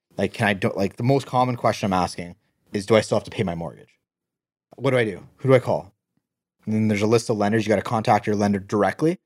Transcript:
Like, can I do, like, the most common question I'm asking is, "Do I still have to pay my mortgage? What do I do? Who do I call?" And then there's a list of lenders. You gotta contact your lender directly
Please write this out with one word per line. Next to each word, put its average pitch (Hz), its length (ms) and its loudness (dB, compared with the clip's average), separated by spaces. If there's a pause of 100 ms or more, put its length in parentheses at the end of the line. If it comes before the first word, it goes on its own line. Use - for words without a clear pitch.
(200)
Like, 98 140 -2
can 113 140 -2
I 104 60 2
do, 101 220 -2
like, 98 220 -2
the 120 60 -6
most 135 220 2
common 127 300 -2
question 113 320 -2
I'm 95 120 0
asking 87 360 -4 (380)
is, 101 120 -6
"Do 113 100 4
I 107 60 6
still 110 160 0
have 101 60 -2
to - 80 -18
pay - 100 -4
my 87 140 -4
mortgage? 71 420 -12 (800)
What 123 160 -2
do 127 80 2
I 117 40 2
do? 98 220 -6 (120)
Who 127 120 0
do 131 60 8
I 123 40 6
call?" 95 320 -2 (760)
And 107 100 -2
then 110 140 0
there's 104 120 0
a 107 60 2
list 113 240 2
of 107 60 -2
lenders. 104 280 0
You 107 40 0
gotta 98 120 2
contact 110 460 0
your 104 80 0
lender 101 240 2
directly 101 680 0